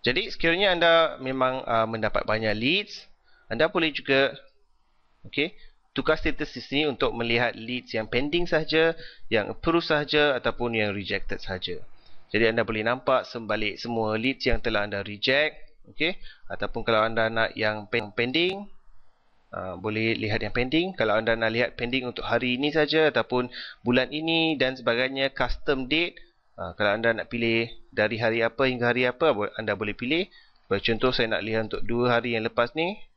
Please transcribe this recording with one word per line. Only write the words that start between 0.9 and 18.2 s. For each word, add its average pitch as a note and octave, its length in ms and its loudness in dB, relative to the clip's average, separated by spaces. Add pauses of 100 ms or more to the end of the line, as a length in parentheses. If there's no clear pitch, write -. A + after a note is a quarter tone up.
memang, C3 480 0
uh, A2+ 240 2
mendapat A2 400 -2
banyak G#2+ 240 0
leads, D3+ 560 -2 (400)
anda - 160 2
boleh E3+ 240 0
juga, C#3 480 2 (880)
okey, D#3 280 -4 (380)
tukar D#3 240 0
status D#3 400 -2
di A#2+ 80 -10
sini C#3+ 260 0
untuk B2 240 0
melihat A#2 400 0
leads A#2 400 -10
yang A2 160 -2
pending D3 380 0
sahaja, D#3+ 480 2 (340)
yang G#2+ 240 0
approve E3 300 2
sahaja D3 560 2
ataupun A#2+ 340 -2
yang G#2 220 0
rejected G2 420 -4
sahaja. F#2 400 -6 (560)
Jadi A2+ 160 4
anda A2+ 140 2
boleh A2 180 -2
nampak B2 460 0
sembalik G#2+ 500 -4
semua A2 380 -2
leads B2+ 320 -2
yang A#2 100 4
telah G#2 320 0
anda G2+ 160 -6
reject, C3 540 0 (340)
okey, E3+ 240 -2 (320)
ataupun G2+ 320 -4
kalau A2 240 2
anda A2+ 240 0
nak A2+ 240 0
yang G#2+ 320 -2
pen-, G#2+ 240 -2
pending, E3+ 560 -2 (880)